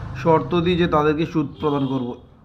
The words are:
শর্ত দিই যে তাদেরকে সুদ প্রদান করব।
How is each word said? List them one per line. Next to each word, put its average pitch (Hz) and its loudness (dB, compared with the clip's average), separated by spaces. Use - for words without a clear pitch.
শর্ত 160 2
দিই 180 2
যে 175 4
তাদেরকে 151 2
সুদ 151 0
প্রদান 143 0
করব। 123 -2